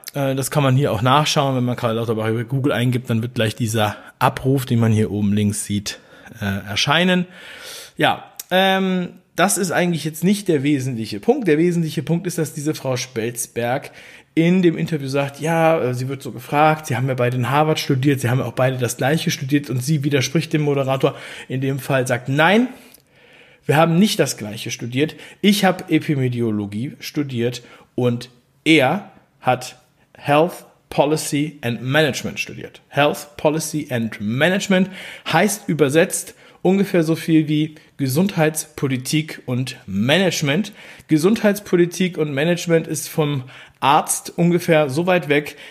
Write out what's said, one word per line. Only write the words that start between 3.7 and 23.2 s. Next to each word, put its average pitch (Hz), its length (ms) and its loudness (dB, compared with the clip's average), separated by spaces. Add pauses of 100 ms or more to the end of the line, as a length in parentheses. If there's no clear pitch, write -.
Abruf, 131 460 0
den 120 140 2
man 113 120 4
hier 107 200 2
oben 104 220 2
links 104 320 0
sieht, 101 340 -4 (420)
äh, 98 260 -4
erscheinen. 175 580 2 (720)
Ja, 131 340 0 (200)
ähm, 190 580 0 (260)
das 185 220 2
ist 180 140 -2
eigentlich 170 320 0
jetzt 156 200 -6
nicht 202 240 2
der 147 160 2
wesentliche 123 560 -2
Punkt. 240 280 0
Der 151 100 4
wesentliche 165 460 0
Punkt 170 220 -2
ist, 170 120 -6
dass 156 160 -4
diese 147 200 -4
Frau 131 220 -4
Spelzberg 120 960 -4 (440)
in 175 260 4
dem 165 160 4
Interview 156 300 -4
sagt, 139 320 -2
ja, 165 400 2
äh, 127 140 0
sie 127 160 -4
wird 139 120 -8
so 120 100 -10
gefragt, 151 560 2
sie 131 80 -2
haben 127 120 -2
ja 131 80 -2
beide 123 220 0
in 120 120 -2
Harvard 156 300 2
studiert, 135 400 0
sie 120 100 -2
haben 131 100 2
ja - 60 -2
auch 117 80 -8
beide 131 240 0
das 120 200 -4
Gleiche 156 340 0
studiert 139 380 -2
und 127 120 -2
sie 143 220 0
widerspricht 143 500 0
dem 151 80 2
Moderator 135 540 0 (320)
in 131 140 -4
dem 135 180 -2
Fall, 131 260 -2
sagt, 123 240 -4
nein, 180 380 4 (960)